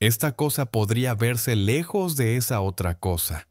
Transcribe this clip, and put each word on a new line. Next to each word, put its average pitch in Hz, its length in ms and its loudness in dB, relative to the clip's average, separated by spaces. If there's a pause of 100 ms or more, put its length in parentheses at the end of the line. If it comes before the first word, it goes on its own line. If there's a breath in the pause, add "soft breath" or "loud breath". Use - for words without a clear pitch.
"Esta 117 320 2
cosa 143 320 -2
podría 113 500 0
verse 117 400 0
lejos 156 640 0
de 117 180 2
esa 123 240 0
otra 92 360 -2
cosa, 85 560 -2